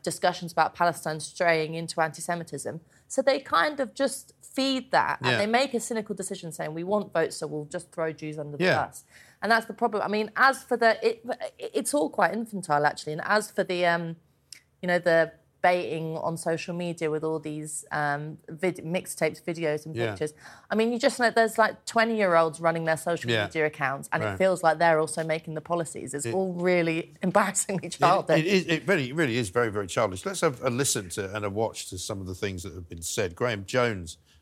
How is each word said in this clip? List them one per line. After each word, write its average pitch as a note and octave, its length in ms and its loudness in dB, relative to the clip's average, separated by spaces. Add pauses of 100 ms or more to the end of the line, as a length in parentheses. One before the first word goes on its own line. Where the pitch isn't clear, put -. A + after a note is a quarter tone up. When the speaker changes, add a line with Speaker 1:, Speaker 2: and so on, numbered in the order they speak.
Speaker 1:
discussions F3 500 -2
about D#3+ 200 2
Palestine E3 460 0
straying D#3+ 560 0
into E3 260 -4
anti-Semitism. D#3+ 800 -4 (280)
So - 140 -2
they C#4 180 2
kind D4+ 400 0
of A#3+ 140 -4
just - 480 -2
feed C4 500 -2
that, C#3+ 300 2
and B2+ 100 2
Speaker 2:
Yeah. A#3 60 4
Speaker 1:
they G#3 100 2
make B3+ 260 2
a A#3 80 0
cynical G#3+ 340 -6
decision F3+ 360 -8
saying, D#3 220 -6
"We E3 100 -6
want F#3+ 300 0
votes, D#3+ 240 2
so D#3 100 -6
we'll D3+ 180 -6
just E3+ 260 -10
throw D#3+ 220 -2
Jews D#3 260 -10
under D3 180 -8
the D#3 60 0
Speaker 2:
Yeah. D#3 220 4
Speaker 1:
bus." - 180 -16 (380)
And G#3 100 0
that's A3+ 140 4
the - 80 -10
problem. G#3+ 280 0
I - 60 -2
mean, G#3+ 280 -2
as C4 280 4
for B3+ 140 -2
the, A3+ 280 4
it, A3 200 0 (320)
it's - 360 -4
all D4 160 2
quite E3+ 240 2
infantile, F#3 520 0
actually. D3 280 0
And D#3+ 120 -8
as G#3 260 0
for G3 120 0
the, F3 220 0
um, E3+ 300 2 (680)
you F3+ 60 -4
know, F3 120 4
the E3 340 4 (280)
baiting D#3+ 560 2
on E3 200 -4
social E3 360 -4
media E3+ 380 -4
with D3+ 100 -2
all D#3+ 160 -2
these, D3+ 540 -8
um, D3 460 -4 (100)
vid-, E3 300 -4
mixtapes, E3 640 -4
videos D#3+ 440 -4
and D#3 80 -12
Speaker 2:
Yeah. A#2 180 0
Speaker 1:
pictures. D3+ 220 -6 (380)
I G3+ 40 0
mean, A3+ 180 2
you A#3+ 60 -2
just C4 200 2
know A#3+ 120 4
there's, A3+ 260 4
like, - 280 2
twenty-year-olds F3+ 760 4
running E3 240 0
their D#3+ 100 4
social E3 340 -2
Speaker 2:
Yeah. A2 160 4
Speaker 1:
media D3+ 200 0
accounts, C#3+ 480 -2
and E3 100 0
Speaker 2:
Right. G3+ 100 -2
Speaker 1:
it F#3+ 40 -6
feels F#3 260 2
like D#3+ 160 4
they're E3 200 6
also D#3 220 -2
making D#3+ 340 -4
the D#3 60 -6
policies. D#3+ 520 -6
It's C#3+ 120 -6
Speaker 2:
It - 80 -2
Speaker 1:
all F#3 200 -2
really F3 640 0
<laughs> - 40 -12
embarrassingly G3 640 2
Speaker 2:
It, - 120 -10
Speaker 1:
childish. F3 400 6
Speaker 2:
it D#3 60 0
is, F#3 220 4
it D#3 200 0
really, C#3+ 240 2
really C#3 260 2
is A2+ 120 -2
very, A#2+ 200 2
very G2+ 180 -2
childish. F#2+ 380 0
Let's F#3+ 160 -6
have B2+ 220 0
a C3 60 2
listen A#2+ 400 -2
to G2 260 -6
and G#2 80 -4
a G#2 60 -2
watch G#2 400 -4
to F#2+ 80 -10
some G2 240 -8
of F#2 60 -8
the F#2 80 -6
things F#2 280 -6
that F2+ 100 -10
have F2 140 -12
been E2 140 -14
said. F2 340 -4
Graham A2+ 300 -2
Jones G#2 520 -2 (240)